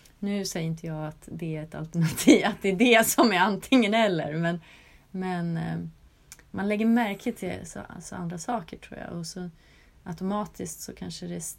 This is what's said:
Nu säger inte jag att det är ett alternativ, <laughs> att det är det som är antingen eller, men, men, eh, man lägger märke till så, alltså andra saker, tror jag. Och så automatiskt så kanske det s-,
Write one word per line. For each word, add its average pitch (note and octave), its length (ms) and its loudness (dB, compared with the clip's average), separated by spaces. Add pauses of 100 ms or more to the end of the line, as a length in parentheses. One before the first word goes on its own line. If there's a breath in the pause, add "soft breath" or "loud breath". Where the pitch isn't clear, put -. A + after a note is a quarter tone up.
(180 soft breath)
Nu G3+ 260 -4
säger E3+ 220 -4
inte D#3+ 200 -6
jag D#3 200 -6
att - 260 -14
det E3 240 -6
är D3+ 60 -6
ett D#3 120 -14
alternativ, E3 680 4
<laughs> - 20 4
att G#3+ 160 -2
det G3+ 60 2
är F#3+ 80 2
det A3+ 320 6
som A#3 240 6
är F3+ 60 4
antingen G3+ 560 4
eller, E3+ 400 2
men, E3+ 260 0 (500 soft breath)
men, F3 460 -4
eh, E3 220 -4 (720)
man G3 180 -4
lägger G#3+ 180 0
märke A3+ 460 0
till F#3 200 -6 (140)
så, - 220 -14
alltså - 260 -14
andra F3 240 -8
saker, G3+ 400 -8
tror - 220 -16
jag. - 180 -10
Och E3 80 -10
så F3+ 240 -10 (540 soft breath)
automatiskt F#3+ 760 -8
så - 120 -14
kanske F3+ 340 -12
det F3 100 -8
s-, - 220 -12